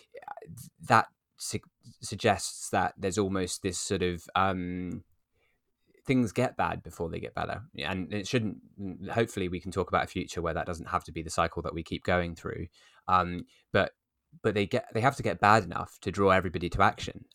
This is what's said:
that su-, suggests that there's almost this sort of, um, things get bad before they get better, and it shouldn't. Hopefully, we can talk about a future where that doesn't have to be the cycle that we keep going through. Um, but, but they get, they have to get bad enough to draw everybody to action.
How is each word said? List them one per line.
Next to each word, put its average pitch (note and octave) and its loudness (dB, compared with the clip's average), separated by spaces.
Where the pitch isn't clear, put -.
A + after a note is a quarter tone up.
that A#2+ 4
su-, - -6
suggests - 0
that F#2+ 2
there's F#2+ -2
almost F#2+ 0
this F#2 -2
sort F#2 0
of, F2 0
um, F#2 0
things B2+ 2
get B2 0
bad E2+ -2
before E2 -6
they E2 -6
get - -8
better, E2+ -4
and F2+ -4
it G2+ -4
shouldn't. G#2+ 0
Hopefully, G#2 0
we F2 -4
can F2 -10
talk F#2 0
about - 2
a - -8
future - -4
where E2 0
that D#2 -2
doesn't E2 -8
have F2+ 0
to - -14
be E2 -6
the D#2 -8
cycle E2 -2
that D2+ -4
we E2 -6
keep - -8
going F2+ 2
through. - -8
Um, F2 2
but, G2 4
but A2 2
they G2+ 2
get, - 0
they A2+ 0
have C3 4
to B2 -8
get G2 0
bad G#2 8
enough - -8
to G2 -4
draw G2 4
everybody F2+ 4
to F#2+ 2
action. - 0